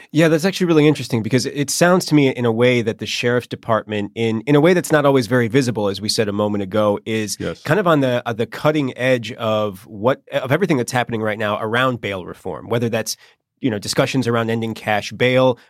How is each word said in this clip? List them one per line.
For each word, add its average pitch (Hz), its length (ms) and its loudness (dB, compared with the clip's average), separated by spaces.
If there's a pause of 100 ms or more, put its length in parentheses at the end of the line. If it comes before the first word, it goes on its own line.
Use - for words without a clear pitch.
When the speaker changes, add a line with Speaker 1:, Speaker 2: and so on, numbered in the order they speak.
(120)
Speaker 1:
Yeah, 160 180 4
that's 160 160 2
actually 185 220 -2
really 156 200 6
interesting 123 340 0
because 110 240 0
it 139 240 -4
sounds 180 360 2
to 151 100 2
me 139 140 4
in 123 160 -2
a 117 60 2
way 123 300 4
that 107 180 -4
the 110 60 -8
sheriff's 120 420 -2
department, 104 680 -2
in, 113 260 -2
in 147 140 2
a 147 60 6
way 175 120 6
that's 175 180 -2
not 147 140 4
always 135 220 2
very 120 200 2
visible, 110 420 0
as 98 120 -4
we 104 80 -4
said 110 200 0
a 101 40 -2
moment 104 300 -2
ago, 104 420 0
is 110 340 -4
Speaker 2:
Yes. 85 240 -8
Speaker 1:
kind 180 160 0
of 190 80 -2
on 156 120 4
the, 123 260 0
uh, 117 80 -4
the 110 140 -4
cutting 151 500 -2
edge 120 360 0
of 107 520 -2
what, 107 460 -2
of 131 200 -2
everything 170 260 2
that's 120 140 -4
happening 117 300 -2
right 107 160 -2
now 104 240 -2
around 120 400 -2
bail 95 240 -6
reform, 85 440 -12
whether 117 200 -2
that's, 110 260 -4 (460)
you 131 100 -2
know, 104 80 -4
discussions 131 480 -2
around 117 220 0
ending 113 240 -4
cash 104 400 -4
bail, 127 440 2 (120)